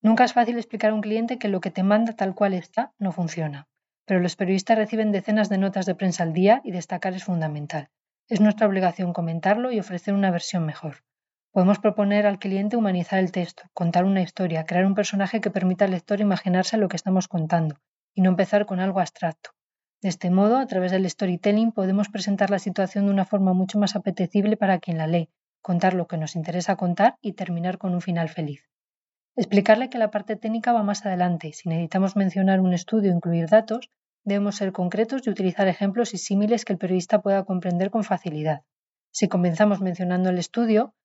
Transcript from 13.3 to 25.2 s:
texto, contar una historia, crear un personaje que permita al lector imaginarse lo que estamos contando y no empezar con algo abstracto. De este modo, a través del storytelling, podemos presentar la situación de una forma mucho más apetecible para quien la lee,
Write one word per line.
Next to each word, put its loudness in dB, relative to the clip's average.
texto, -6
contar 0
una 2
historia, -4
crear 2
un 2
personaje -2
que -2
permita 0
al 0
lector -4
imaginarse 0
lo 2
que -6
estamos 0
contando -2
y 2
no 6
empezar 2
con -4
algo 0
abstracto. -6
De -4
este -4
modo, 4
a 0
través -2
del 0
storytelling, 0
podemos 0
presentar -2
la 0
situación -2
de 2
una 2
forma 2
mucho 0
más 0
apetecible 0
para 2
quien -4
la -2
lee, 0